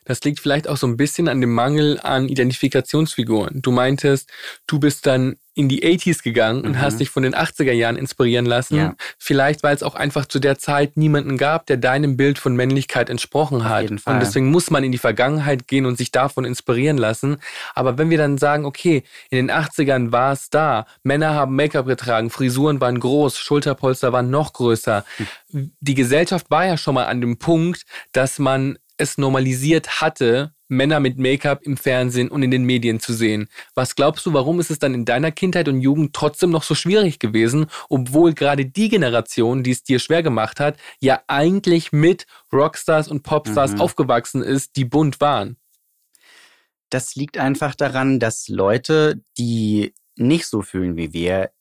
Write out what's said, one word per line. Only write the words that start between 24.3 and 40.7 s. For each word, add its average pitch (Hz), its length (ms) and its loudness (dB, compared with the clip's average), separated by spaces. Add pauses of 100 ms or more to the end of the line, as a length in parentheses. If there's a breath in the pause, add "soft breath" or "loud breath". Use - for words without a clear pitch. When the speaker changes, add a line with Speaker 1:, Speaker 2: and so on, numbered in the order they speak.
Speaker 1:
noch 143 220 -2
größer. 113 520 0 (460 loud breath)
Speaker 2:
Hm. 139 280 -6
Speaker 1:
Die 143 140 0
Gesellschaft 147 560 0
war 160 160 2
ja 180 120 0
schon 143 180 -2
mal 127 100 0
an 123 160 -4
dem 120 160 -2
Punkt, 165 460 0 (280 loud breath)
dass 131 280 0
man 135 400 0 (180)
es - 200 -4
normalisiert 135 840 0
hatte, 143 520 0 (160)
Männer 139 300 2
mit 131 200 -2
Make-up 135 440 0
im 135 140 -4
Fernsehen 123 520 0
und 147 120 -4
in 127 80 2
den 127 140 2
Medien 120 360 0
zu - 140 -6
sehen. 107 340 0 (280 loud breath)
Was 127 200 -2
glaubst 151 300 0
du, 175 80 -2
warum 147 260 0
ist 165 120 -2
es 151 80 -8
dann 135 160 0
in 120 100 -4
deiner 127 260 0
Kindheit 175 360 -2
und 135 140 0
Jugend 143 340 2
trotzdem 151 360 0
noch 160 120 0
so - 100 -2
schwierig 185 460 0
gewesen, 117 480 0 (220 loud breath)
obwohl 147 440 4
gerade 143 320 0
die 202 240 -2
Generation, 123 760 0
die 123 80 0
es 123 120 -4
dir 127 160 2
schwer 165 240 0
gemacht 113 360 -2
hat, 147 180 -2 (220 loud breath)